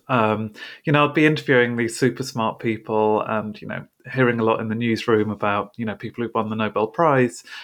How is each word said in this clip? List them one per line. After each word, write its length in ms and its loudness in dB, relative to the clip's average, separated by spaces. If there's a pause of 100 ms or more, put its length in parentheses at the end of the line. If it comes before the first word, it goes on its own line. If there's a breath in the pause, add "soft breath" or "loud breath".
Um, 460 0 (280 loud breath)
you 100 -2
know, 140 4
I'd 80 -6
be 100 4
interviewing 520 2
these 200 -2
super 280 0
smart 340 -4
people 640 0
and, 400 -6
you 60 -12
know, 180 -10 (260)
hearing 280 2
a 40 2
lot 140 2
in 100 -6
the 60 -2
newsroom 560 0
about, 460 -2
you 80 -6
know, 100 -6
people 300 -8
who've 100 -6
won 160 -2
the 60 -4
Nobel 320 0
Prize. 560 2 (200 loud breath)